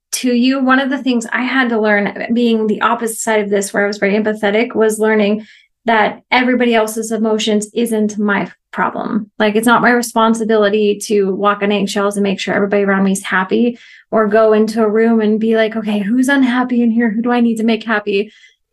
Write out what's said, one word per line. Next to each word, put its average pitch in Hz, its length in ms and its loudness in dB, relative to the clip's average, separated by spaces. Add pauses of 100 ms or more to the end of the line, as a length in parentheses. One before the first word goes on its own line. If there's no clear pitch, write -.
(120)
to 247 220 -2
you. 262 260 2
One 262 200 4
of 269 100 -2
the 277 120 -4
things 240 300 -2
I 233 100 -2
had 254 280 0
to 226 100 0
learn, 208 520 0
being 226 340 2
the 214 140 -2
opposite 226 380 -2
side 220 220 0
of 202 100 -2
this, 202 220 -2
where 202 120 0
I - 20 0
was 208 120 -4
very 196 160 0
empathetic, 214 600 0
was 220 240 0
learning 214 480 0 (380)
that 220 460 0
everybody 247 440 2
else's 220 360 -2
emotions 214 640 -2
isn't 214 440 -2
my 202 320 -2 (200)
problem. - 680 -4
Like, 214 180 2
it's 226 100 0
not 233 160 4
my 233 80 4
responsibility 220 1040 0 (100)
to 196 280 0
walk 202 280 -2
on 202 100 0
eggshells 202 440 -2
and 196 60 -2
make 196 180 -2
sure - 140 -4
everybody 202 300 0
around 196 200 0
me 190 80 2
is 196 100 -4
happy, 220 560 -2 (320)
or 220 180 0
go 220 240 4
into 220 300 2
a 214 60 2
room 226 320 2
and 214 200 2
be 226 160 2
like, 220 180 0
"Okay, 208 240 -4
who's 247 300 0
unhappy 254 540 2
in 233 80 2
here? 226 200 0
Who 220 120 -4
do 240 100 0
I 240 80 2
need 233 160 2
to 220 80 -4
make 226 180 0
happy?" 208 480 -2 (420)